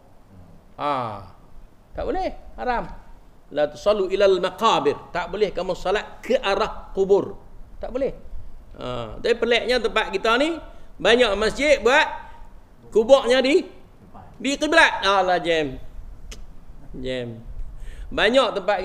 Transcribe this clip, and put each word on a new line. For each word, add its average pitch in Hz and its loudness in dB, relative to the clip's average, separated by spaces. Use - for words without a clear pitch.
Ha. 127 -2
Tak - -6
boleh. 339 -2
Haram. 226 -4
La 147 0
tusallu 202 0
ilal 190 4
maqabir. 180 2
Tak 175 -4
boleh 190 -2
kamu 180 -4
salat - -4
ke - 2
arah - -2
kubur. 190 2
Tak - -10
boleh. 254 -2
Ha. 123 -8
Tapi 226 0
peliknya 233 0
tempat 208 -2
kita 226 2
ni, 320 0
banyak 226 4
masjid 220 2
buat 277 6
kuburnya 247 6
di, 294 4
di 254 -2
kiblat. 294 4
Alah, 185 4
jam. 156 0
Jam. 123 -6
Banyak 202 2
tempat 202 0